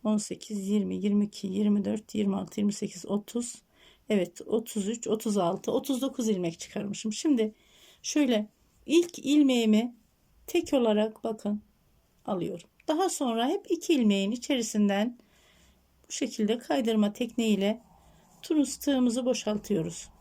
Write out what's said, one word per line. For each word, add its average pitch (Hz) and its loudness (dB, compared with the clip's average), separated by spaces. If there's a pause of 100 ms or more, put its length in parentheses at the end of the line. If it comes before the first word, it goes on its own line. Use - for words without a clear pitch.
on 214 2
sekiz, 202 -6
yirmi, 196 0
yirmi 202 2
iki, 202 -10
yirmi 202 2
dört, 214 -4
yirmi 196 0
altı, 190 -6
yirmi 208 2
sekiz, - -8
otuz. 220 -4 (540)
Evet, 185 0
otuz 220 -4
üç, 240 -6
otuz 214 0
altı, 185 0
otuz 262 -2
dokuz 262 -2
ilmek 175 -2
çıkarmışım. 208 -8
Şimdi 226 2 (480)
şöyle 240 0 (380)
ilk 339 2
ilmeğimi 240 4 (500)
tek 339 0
olarak 220 2
bakın 214 -4 (640)
alıyorum. 180 -6 (180)
Daha 330 2
sonra 240 0
hep 392 -2
iki 330 0
ilmeğin 202 4
içerisinden 226 0 (880)
bu - -16
şekilde 220 -2
kaydırma 220 0
tekniğiyle 220 0 (600)
tunus 294 0
tığımızı 247 0
boşaltıyoruz. 208 -2 (120)